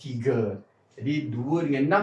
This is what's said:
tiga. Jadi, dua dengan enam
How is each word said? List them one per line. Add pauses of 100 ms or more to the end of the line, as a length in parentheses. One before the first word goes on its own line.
tiga. (400)
Jadi,
dua
dengan
enam